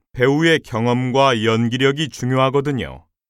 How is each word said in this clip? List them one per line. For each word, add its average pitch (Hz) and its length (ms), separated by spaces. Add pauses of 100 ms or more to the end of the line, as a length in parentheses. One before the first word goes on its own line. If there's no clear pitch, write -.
(120)
배우의 147 480
경험과 123 840
연기력이 120 640
중요하거든요. 131 1000 (240)